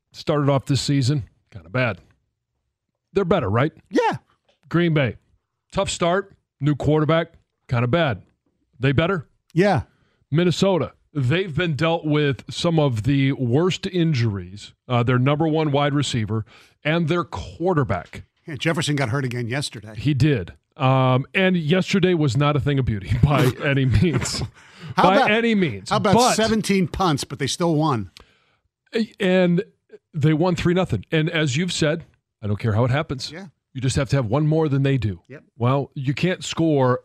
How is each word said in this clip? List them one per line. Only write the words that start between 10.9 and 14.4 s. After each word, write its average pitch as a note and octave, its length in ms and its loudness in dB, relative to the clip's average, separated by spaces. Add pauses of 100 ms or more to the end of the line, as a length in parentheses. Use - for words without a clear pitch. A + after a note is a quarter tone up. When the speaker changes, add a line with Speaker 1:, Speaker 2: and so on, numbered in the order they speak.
Speaker 1:
they've D3+ 420 -2
been F3 200 -2
dealt E3 300 0
with D3 380 0 (100)
some E3+ 240 0
of B2+ 260 0
the C#3 280 2
worst C#3+ 560 0
injuries, A2+ 840 -2 (160)